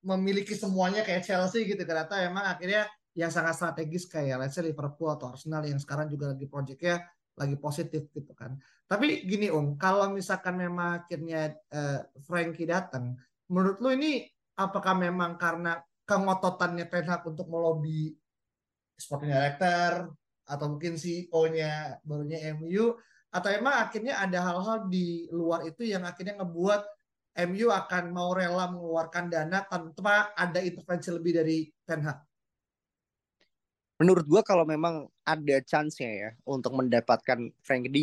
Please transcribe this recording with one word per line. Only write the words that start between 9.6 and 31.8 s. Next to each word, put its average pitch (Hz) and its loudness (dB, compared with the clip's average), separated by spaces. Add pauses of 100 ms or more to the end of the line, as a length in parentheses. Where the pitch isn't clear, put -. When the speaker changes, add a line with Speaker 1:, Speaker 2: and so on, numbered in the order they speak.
Speaker 1:
kalau 196 4
misalkan 185 -2
memang 175 -2
akhirnya, 160 -4 (160)
eh, 143 -2 (260)
Frankie 165 -2
datang, 135 -2 (320)
menurut 185 2
lu 262 2
ini 285 0 (280)
apakah 190 2
memang 175 0
karena 170 -2 (240)
kengototannya 185 0
Ten 175 -2
Hag 175 -2
untuk 160 -8
melobi 156 0 (880)
sporting 147 -6
director 175 2 (380)
atau 143 -6
mungkin 156 -4
C 156 -8
E 170 -4 (120)
O-nya 156 0
barunya 147 -6
M 156 -8
U, 220 2 (320)
atau 180 -2
emang 233 2
akhirnya 226 -4
ada 185 0
hal-hal 190 -2
di 170 -2
luar 165 0
itu 233 -8
yang 196 0
akhirnya 190 -8
ngebuat 185 2 (580)
M 175 0
U 226 4
akan 180 0
mau 180 0
rela 180 0
mengeluarkan 170 -2
dana 165 0
tanpa 190 2
ada 175 0
intervensi 180 -4
lebih 170 0
dari 160 2 (300)